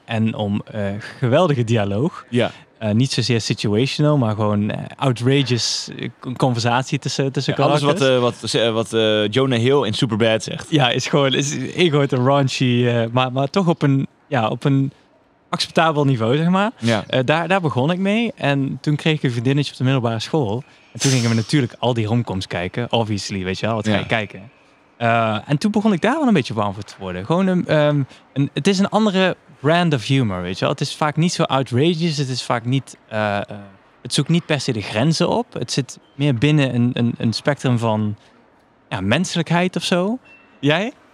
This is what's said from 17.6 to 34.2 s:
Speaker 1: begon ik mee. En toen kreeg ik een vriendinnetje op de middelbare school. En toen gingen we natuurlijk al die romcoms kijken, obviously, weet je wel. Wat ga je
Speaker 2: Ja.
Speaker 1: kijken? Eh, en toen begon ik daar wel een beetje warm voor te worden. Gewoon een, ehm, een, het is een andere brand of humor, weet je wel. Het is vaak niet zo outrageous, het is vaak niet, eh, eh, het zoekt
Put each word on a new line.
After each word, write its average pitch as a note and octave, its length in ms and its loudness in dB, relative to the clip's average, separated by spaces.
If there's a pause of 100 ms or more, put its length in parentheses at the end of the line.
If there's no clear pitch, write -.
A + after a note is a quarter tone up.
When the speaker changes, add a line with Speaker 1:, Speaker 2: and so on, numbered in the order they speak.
Speaker 1:
begon C#3+ 300 0
ik F3+ 80 -2
mee. G#3+ 360 0
En C#3 460 -2
toen D3+ 140 0
kreeg D#3 200 0
ik - 80 -4
een C3+ 80 0
vriendinnetje C3 400 0
op - 60 -16
de C3 60 -4
middelbare A#2+ 360 0
school. B2+ 440 -2 (300)
En A#2 60 -16
toen C#3 120 2
gingen A#2+ 180 2
we A2+ 60 2
natuurlijk A#2 440 0
al B2 140 0
die A2+ 120 0
romcoms G#2 420 -2
kijken, F#2+ 440 -6
obviously, G#2 520 0
weet F#2 160 -4
je - 60 -4
wel. A2+ 100 0
Wat G#2+ 120 -4
ga G#2+ 60 2
je G2 60 0
Speaker 2:
Ja. F#2+ 60 -6
Speaker 1:
kijken? G#2 460 -4 (460)
Eh, A#2 480 2
en D3 120 0
toen G#3 140 -2
begon G#3 220 2
ik D#3+ 80 -2
daar B3 160 0
wel D4+ 100 0
een A3+ 60 4
beetje C3 200 0
warm G#2 200 -2
voor G2+ 100 -10
te - 160 -18
worden. F#2 260 -8
Gewoon F#3 220 0
een, F3+ 200 0
ehm, D3 340 2 (320)
een, C#3 200 0
het D3 140 -4
is G3 120 4
een G3 100 2
andere F#3+ 460 2 (240)
brand E3 340 2
of A2+ 120 -2
humor, A2+ 360 0
weet F2+ 120 -4
je - 60 -8
wel. C3+ 100 0
Het D3 120 -2
is - 140 -4
vaak D3+ 200 -2
niet E3 180 0
zo E3 100 0
outrageous, D3 720 0
het C3+ 120 -2
is B2+ 140 -6
vaak A#2+ 220 -4
niet, C3 320 -2 (100)
eh, G#2+ 300 -2
eh, G2+ 60 -4 (580)
het B2 120 -10
zoekt - 160 0